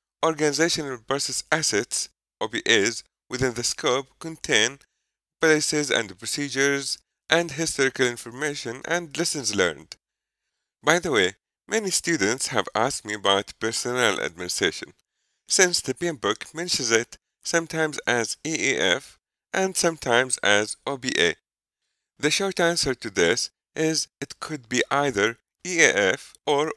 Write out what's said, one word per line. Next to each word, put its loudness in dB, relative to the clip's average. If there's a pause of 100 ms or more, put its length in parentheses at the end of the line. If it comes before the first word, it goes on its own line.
(240)
Organizational 0
process -4
assets, -2 (320)
O -4
P -4
As, 4 (260)
within -2
the -6
scope -2 (120)
contain 0 (640)
policies 2
and 0
procedures, -2 (320)
and 2
historical 0
information -6
and -4
lessons -2
learned. 0 (880)
By 4
the -4
way, 2 (320)
many -2
students -2
have -2
asked -2
me -8
about 0
personnel 0
administration, -4 (540)
since 4
the -6
P -4
M -4
book -2
mentions -4
it 2 (260)
sometimes -2
as 0
E -4 (160)
E 0
F 0 (340)
and 0
sometimes 2
as 2
O -4
B -4
A. 4 (840)
The 0
short -2
answer 2
to -10
this 2 (260)
is -2 (140)
it -12
could -10
be 2
either 2 (280)
E 0
A 4
F -8 (120)
or 2